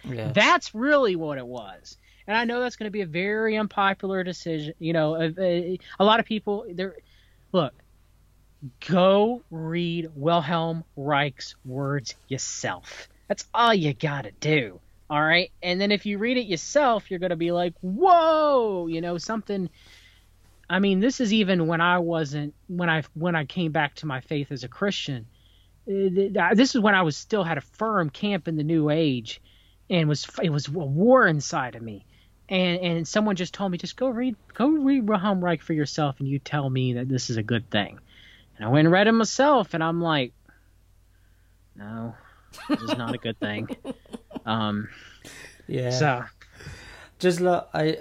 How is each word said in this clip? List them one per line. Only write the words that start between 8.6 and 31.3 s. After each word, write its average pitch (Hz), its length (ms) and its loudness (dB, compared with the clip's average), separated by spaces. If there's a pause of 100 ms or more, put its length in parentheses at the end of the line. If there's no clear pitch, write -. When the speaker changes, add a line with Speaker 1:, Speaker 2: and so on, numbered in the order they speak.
Speaker 2:
go 202 640 4
read 165 640 -4
Wilhelm 165 680 0 (120)
Reich's 143 600 -2 (100)
words 135 480 -4 (140)
yourself. - 800 -8 (180)
That's - 260 -4
all 233 200 4
you 151 200 2
gotta 143 460 -6
do, 123 400 0 (300)
all 147 120 2
right? 165 300 2 (120)
And 180 180 -2
then 202 100 2
if 202 140 0
you 202 140 -4
read 240 180 0
it 247 80 -2
yourself, 214 640 0
you're 185 100 -6
gonna 175 160 -2
be 170 160 -2
like, 175 300 0
"Whoa!" 285 1080 4
You 165 140 -4
know, 175 160 -4
something, 202 520 -4 (1000)
I 175 100 2
mean, 196 200 4
this 254 220 2
is 214 120 2
even 185 320 4
when 165 160 2
I 175 180 4
wasn't, 151 540 -2 (140)
when 175 220 -2
I, 160 120 2 (140)
when 170 200 -2
I 156 100 0
came 165 260 -2
back 151 240 0
to - 100 -12
my 131 160 -6
faith 143 300 -6
as 127 120 -10
a 123 60 -12
Christian. 143 560 -6 (640)
Uh, - 40 -6
th-, 196 420 0
th-, 185 200 2
this 254 220 4
is 240 60 2
when 208 120 4
I 190 80 4
was 156 160 0
still 208 260 -2
had 165 140 -2
a 139 40 -6
firm 202 500 -2
camp 202 360 -4
in 160 100 -4
the 151 60 -2
New 151 280 2
Age, 143 500 0 (480)
and 170 180 2
was 151 160 0
f-, - 220 -6
it 165 60 0
was 143 160 -2
a 143 40 -8
war 185 560 4
inside 143 480 -2